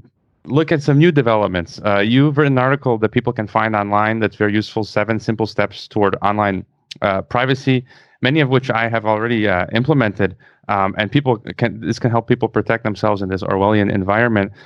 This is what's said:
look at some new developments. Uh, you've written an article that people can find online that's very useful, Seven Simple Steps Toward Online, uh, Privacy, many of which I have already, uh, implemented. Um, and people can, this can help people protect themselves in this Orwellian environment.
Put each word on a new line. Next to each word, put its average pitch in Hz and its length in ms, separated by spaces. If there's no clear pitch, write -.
look 143 260
at 151 100
some 147 160
new 170 140
developments. 107 720
Uh, 101 140
you've 135 380
written 143 160
an 127 100
article 131 340
that 107 120
people 120 240
can 123 140
find 110 280
online 104 440
that's 104 180
very 104 160
useful, 107 300
Seven 107 360
Simple 110 260
Steps - 420
Toward 98 340
Online, 101 440
uh, 95 200
Privacy, 127 640
many 143 200
of 131 80
which 127 200
I 113 200
have 113 160
already, 110 420
uh, 92 260
implemented. 113 600
Um, 98 280
and 104 140
people 131 280
can, 110 240
this 110 180
can 127 120
help 113 160
people 120 200
protect 113 360
themselves 104 380
in 95 80
this 95 140
Orwellian 98 480
environment. 101 600